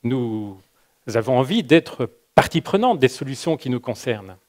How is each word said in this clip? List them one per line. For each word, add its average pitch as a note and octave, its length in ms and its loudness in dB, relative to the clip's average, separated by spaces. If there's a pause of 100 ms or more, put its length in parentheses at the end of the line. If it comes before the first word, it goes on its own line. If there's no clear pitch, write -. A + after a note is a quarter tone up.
Nous A2 540 -4 (480)
avons A#2 320 2
envie D#3+ 240 2
d'être D3 440 2 (280)
partie - 280 2
prenante G#3+ 360 0
des C3 100 4
solutions C#3 500 -4
qui - 100 -8
nous B2 100 0
concernent. G#2 600 -6 (100)